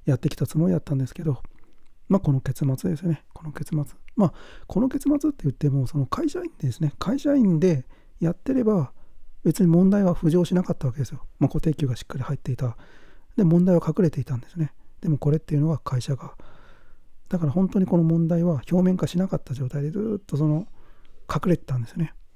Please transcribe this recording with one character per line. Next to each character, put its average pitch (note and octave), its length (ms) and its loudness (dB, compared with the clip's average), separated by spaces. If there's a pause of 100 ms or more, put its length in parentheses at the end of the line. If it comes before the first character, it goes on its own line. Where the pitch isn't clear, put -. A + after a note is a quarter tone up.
や C#3+ 100 4
っ - 20 0
て - 120 -2
き - 60 -8
た C#3+ 100 -2
つ - 120 -4
も E3 100 4
り F#3 60 4
だ D#3+ 60 2
っ - 20 -10
た - 140 -4
ん - 20 0
で C3 100 -2
す - 60 -10
け E3+ 100 -12
ど、 D3+ 180 0 (680)
ま F#3+ 100 4
あ、 - 20 4
こ D3+ 120 0
の C3+ 100 2
結 - 240 -2
末 C3+ 240 0
で E3 80 -2
す F#3 100 -4
ね。 E3 160 -2 (100)
こ - 100 -18
の D#3 80 -12
結 - 240 -6
末。 D3 80 0 (320)
ま G3+ 120 4
あ、 - 60 -2 (340)
こ - 140 -2
の C4 80 2
結 - 180 -4
末 D4 220 2
っ C#4+ 40 -2
て - 100 -16
言 D3+ 80 2
っ - 40 -4
て D3 140 0
も、 C3+ 180 0
そ - 100 -4
の C#3 80 0
会 D4+ 240 -2
社 F4+ 120 -6
員 F4 160 -8
で B2+ 140 -2
す - 100 -6
ね。 D3+ 160 0
会 C4 220 -2
社 C#4+ 160 2
員 F#3+ 240 4
で D#3 260 2 (340)
や E3 120 2
っ - 20 0
て - 200 -4
れ B3+ 100 2
ば、 G3+ 280 2 (520)
別 F3+ 180 2
に F#3 60 6
問 F3 220 8
題 G3+ 140 4
は F3 120 4
浮 E3+ 140 2
上 F3 140 4
し F3+ 100 -4
な F3+ 100 4
か F3 100 -2
っ - 40 -10
た C#3 100 -2
わ A#2+ 60 -2
け - 60 -6
で C3 60 0
す - 60 -8
よ。 - 140 -10 (140)
ま C#3+ 60 4
あ、 - 40 6
固 D#3 120 0
定 D#3+ 120 2
給 D3 140 -2
が B2 80 -2
し - 60 -10
っ - 40 -14
か - 120 -8
り B2+ 60 -4
入 C#3+ 120 -4
っ - 40 -6
て - 120 -6
い A#2+ 60 -4
た。 B2 200 -4 (600)
で、 G#3+ 80 6
問 E3+ 180 6
題 F#3 120 6
は E3 100 4
隠 E3 180 2
れ D#3+ 80 4
て - 80 -6
い B2+ 60 -2
た C3 100 -6
ん A#2 60 -6
で - 80 -18
す F3 100 -8
ね。 D#3 140 -4 (280)
で G3+ 60 -6
も D3+ 100 2
こ C#3+ 140 0
れ D#3 60 4
っ - 20 0
て - 160 -4
い - 40 4
う - 20 2
の D#3 80 2
は D#3 80 0
会 B2 240 -4
社 C#3 140 -2
が。 - 200 -12 (920)
だ F#3+ 80 0
か E3+ 80 -2
ら C#3 60 0
本 F#3 180 2
当 G3+ 100 0
に F#3 60 4
こ F3+ 100 2
の E3+ 80 6
問 E3 240 4
題 E3+ 160 2
は E3+ 260 0
表 - 120 -4
面 F3+ 160 4
化 F3+ 100 -2
し - 100 -4
な F#3 100 0
か F#3 100 -2
っ - 20 -2
た - 140 -10
状 B2 160 -4
態 C#3+ 140 -6
で D3+ 80 -4
ず G#3 280 -4
っ - 60 -20
と - 100 -6
そ D3+ 120 2
の D3+ 200 0 (640)
隠 F3 180 2
れ D#3 60 4
て - 80 -8
た C3+ 120 -2
ん A#2+ 40 -2
で A2+ 60 -6
す - 100 -14
ね。 D#3+ 160 -4 (220)